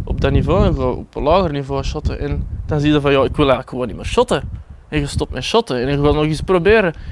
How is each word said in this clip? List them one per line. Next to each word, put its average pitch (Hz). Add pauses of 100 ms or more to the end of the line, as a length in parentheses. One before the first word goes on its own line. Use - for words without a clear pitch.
op -
dat 139
niveau 151
en 175
je 139
gaat 127
op -
een 117
lager 170
niveau 139
shotten. -
En 143 (180)
dan 151
zie 151
je 147
van, 143
"Ja, 135
ik 123
wil 143
eigenlijk 127
gewoon 123
niet 92
meer -
shotten." 175 (440)
En 151
je 143
stopt -
met 127
shotten 220
en 120
je 143
gaat 147
nog 151
eens 156
proberen. 185 (180)